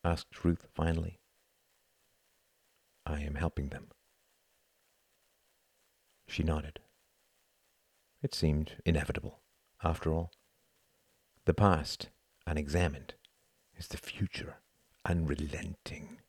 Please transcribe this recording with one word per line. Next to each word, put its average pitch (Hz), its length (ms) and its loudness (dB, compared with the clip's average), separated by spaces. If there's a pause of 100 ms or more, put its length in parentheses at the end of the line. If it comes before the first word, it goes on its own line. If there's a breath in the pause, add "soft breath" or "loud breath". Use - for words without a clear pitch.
asked - 400 0
Ruth 85 300 2
finally. 82 440 0 (1900)
"I 76 160 -4
am 71 140 -6
helping 73 340 -2
them." - 200 -12 (2250)
She - 160 -4
nodded. 76 380 -2 (1400)
It 139 120 -4
seemed 78 500 2
inevitable, - 580 0 (400)
after 82 300 0
all. 85 180 0 (1160)
The 85 80 6
past, 92 560 4 (360)
unexamined, 76 680 0 (600)
is - 140 -14
the - 80 -8
future, - 640 -6 (440)
unrelenting. 78 1200 -2